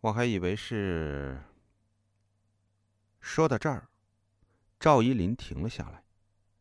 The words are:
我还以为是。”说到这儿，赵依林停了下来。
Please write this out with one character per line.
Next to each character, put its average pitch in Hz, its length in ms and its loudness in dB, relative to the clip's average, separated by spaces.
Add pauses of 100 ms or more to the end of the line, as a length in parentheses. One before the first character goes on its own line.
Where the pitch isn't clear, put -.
我 110 120 -2
还 117 120 4
以 110 160 0
为 90 160 0
是。” 78 840 -4 (1800)
说 - 280 0
到 131 80 0
这 - 140 -2
儿， - 180 -8 (920)
赵 147 200 8
依 123 140 4
林 104 220 0
停 - 260 -8
了 113 80 -4
下 - 180 -12
来。 - 140 -20 (580)